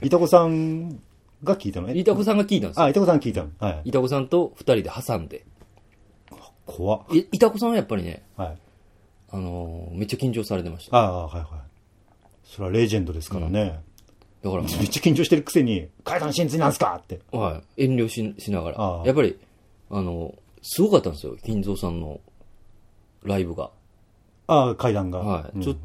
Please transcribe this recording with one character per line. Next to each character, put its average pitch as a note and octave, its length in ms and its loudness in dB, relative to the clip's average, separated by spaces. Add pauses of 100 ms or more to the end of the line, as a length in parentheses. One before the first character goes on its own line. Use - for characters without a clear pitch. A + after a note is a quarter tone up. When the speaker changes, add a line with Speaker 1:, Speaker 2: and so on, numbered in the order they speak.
Speaker 1:
い C#3 60 0
た F3 100 6
こ E3+ 80 4
さ F3 180 8
ん D#3+ 540 -2 (440)
が G3 120 2
聞 C#3+ 140 -6
い - 20 -6
た F2+ 100 -6
の？ F#2 80 -6
え？ C#3+ 80 -2
Speaker 2:
い F3+ 60 0
た F#3+ 120 6
こ G#3 80 0
さ G#3+ 100 2
ん G3+ 40 4
が G3+ 80 4
聞 G#3 120 0
い C#3 40 2
た G2 60 -2
ん - 20 -4
で - 60 -12
す - 40 -4
よ。 E3+ 60 6
Speaker 1:
あ、 C#3 40 6
い C#3+ 40 2
た G3 60 4
こ G3 80 4
さ E3+ 80 6
ん - 40 6
聞 A#2 120 -4
い - 20 -4
た F2 100 -2
の。 D2+ 140 -10
は E2+ 260 -2
い。 G#2+ 60 -6
Speaker 2:
い - 20 -6
た C3+ 80 4
こ B2+ 80 2
さ C#3 120 0
ん C3 80 -4
と E3+ 280 2
二 - 80 -20 (120)
人 G2+ 80 0
で - 120 -8
挟 A#2+ 220 -4
ん D#2+ 100 -6
で。 C#2 180 -16 (1200)
Speaker 1:
怖 G2+ 300 -2
っ。 - 140 -12
Speaker 2:
い-、 E3 80 6 (120)
い F#3+ 80 -2
た A3+ 100 8
こ G#3+ 80 -6
さ G#3+ 100 -2
ん - 20 2
は A#3 60 0
や G3+ 60 2
っ G3+ 60 -2
ぱ A2+ 80 -4
り F2 80 -2
ね、 E2 200 -8 (140)
Speaker 1:
は F#2 100 -6
い。 E2 100 -12 (720)
Speaker 2:
あ G2 100 -8
の F2 540 -8
ー、 E2+ 40 -8
め G2 60 -2
っ - 40 -4
ち B2+ 80 -4
ゃ - 20 -10
緊 C3 140 0
張 A2 120 -2
さ G#2 120 -4
れ F2+ 80 -2
て E2+ 60 -6
ま E2 100 -12
し - 100 -20
た。 B2+ 80 2
Speaker 1:
あ A2+ 80 6
あ、 F2+ 220 -4
は E2+ 120 -8
い - 20 -6
は D#2 60 -10
い。 - 20 -14 (960)
そ - 180 -14
れ F#2+ 60 -4
は F2+ 60 -2
レ A#2 140 4
ジ G#2+ 100 0
ェ G2 40 0
ン F2 40 -2
ド D#2 80 -6
で D#2+ 80 -6
す - 80 -12
か G2 100 -4
ら E2 100 -4
ね。 G2+ 120 0 (840)
Speaker 2:
う G2 40 -4
ん。 F#2 40 -2
だ F#2+ 60 -2
か - 0 -
ら F2 60 -2
も - 120 -4
う、 - 40 -4
Speaker 1:
め G#2 60 2
っ G2+ 40 -4
ち - 100 -4
ゃ - 40 -10
緊 D#3 120 6
張 D#3+ 80 2
し - 60 -2
て F3 60 6
る D3 80 0
く - 80 -12
せ D#3+ 120 4
に、 G2 260 -2 (140)
「怪 F3 160 -2
談 D3+ 140 -4
真 E3 140 0
髄 D3 120 -2
な D3 100 4
ん A#2 40 0
す - 60 -6
か？」 F#2 240 0
っ - 20 -20
て。 - 140 -12 (120)
Speaker 2:
は F2+ 300 -2 (160)
い。 C#3 80 2
遠 C3 100 2
慮 A#2 120 2
し-、 A2 300 -4
し - 140 -8
な F#2 100 0
が E2 100 -4
ら。 - 80 -10
Speaker 1:
あ F2+ 240 -2
あ。 - 20 0
Speaker 2:
や B2+ 60 4
っ C3 40 4
ぱ D3+ 80 4
り、 G2+ 140 2 (520)
あ G2+ 120 -4
の、 E2+ 320 -6 (280)
す - 200 -4
ご G#3 100 4
か F#3 60 6
っ - 40 6
た - 80 -4
ん D#2+ 40 -6
で D2 60 -12
す - 60 -12
よ。 B1 180 -8
金 G#2+ 200 -2
蔵 F#2+ 140 -2
さ F#2 120 -4
ん E2 100 -4
の D2+ 200 -8 (1040)
ラ G2 160 0
イ F#2 60 0
ブ E2 100 -8
が。 - 160 -8 (760)
Speaker 1:
あ C#3+ 220 6
あ、 A2+ 60 -2
怪 A#2+ 180 0
談 F#2+ 180 -2
が。 F2+ 80 -6
Speaker 2:
は F2+ 340 -2
い。 G2 40 -6
Speaker 1:
う - 20 -6
ん。 - 20 -4
Speaker 2:
ち E2+ 80 -2
ょ E2 40 -2
っ D2+ 120 -6